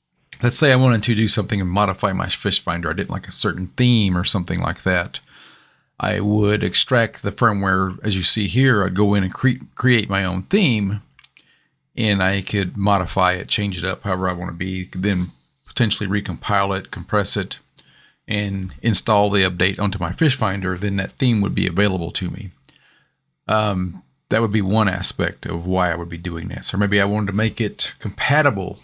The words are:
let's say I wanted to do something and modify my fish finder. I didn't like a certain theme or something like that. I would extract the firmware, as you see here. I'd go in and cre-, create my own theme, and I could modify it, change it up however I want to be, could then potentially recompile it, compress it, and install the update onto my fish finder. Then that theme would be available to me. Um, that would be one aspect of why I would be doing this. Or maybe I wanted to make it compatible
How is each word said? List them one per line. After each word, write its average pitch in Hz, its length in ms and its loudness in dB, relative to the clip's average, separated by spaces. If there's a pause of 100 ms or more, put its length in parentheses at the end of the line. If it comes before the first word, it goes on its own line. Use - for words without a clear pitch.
(420)
let's 120 140 2
say 147 160 6
I 127 40 6
wanted 123 260 4
to 117 120 2
do 107 140 2
something 101 320 0
and 92 80 0
modify 98 460 0
my 90 140 -2
fish - 320 -2
finder. 85 280 -4
I 80 60 -2
didn't 92 160 -4
like - 180 -8
a 90 40 -10
certain 92 340 -2 (100)
theme 110 400 4
or 90 80 0
something 90 360 -2
like 82 220 -4
that. 90 380 0 (800)
I 98 200 -2
would 104 420 2
extract 110 600 0
the 110 80 -2
firmware, 95 720 0
as 101 140 0
you 92 60 0
see 101 260 0
here. 117 340 4
I'd 92 120 -2
go 101 180 4
in 101 100 2
and 92 120 -2
cre-, 127 400 -2
create 120 340 2
my 98 160 0
own 92 200 -2
theme, 107 580 2 (920)
and 104 280 0
I 98 180 0
could 95 340 -2
modify 95 600 2
it, 92 140 -8
change 101 280 -2
it 92 80 -6
up 92 200 -4
however 92 260 -2
I - 20 0
want 87 180 -6
to 85 60 -10
be, 92 300 -6
could 92 160 -8
then 92 240 2 (400)
potentially 107 420 -2
recompile 98 680 -2
it, 98 140 -8
compress 95 460 -2
it, 92 220 -6 (680)
and 98 540 -4
install 104 480 2
the 101 140 2
update 92 360 0
onto 98 200 -2
my 85 140 -2
fish 147 240 2
finder. 95 380 -2
Then 101 220 -2
that 95 160 -4
theme 120 300 2
would 90 120 0
be 92 120 0
available 90 460 0
to 90 180 -4
me. 95 180 -10 (960)
Um, 101 540 -2 (300)
that 110 100 2
would 110 120 0
be 107 100 2
one 95 260 2
aspect - 580 -4
of 85 180 -4
why 92 280 2
I 82 40 -4
would 85 120 -8
be 85 100 -8
doing 87 300 -6
this. - 260 -6
Or 95 40 0
maybe 101 220 2
I 98 40 4
wanted 104 220 0
to 95 100 -2
make 110 240 0
it - 400 -2
compatible 101 840 0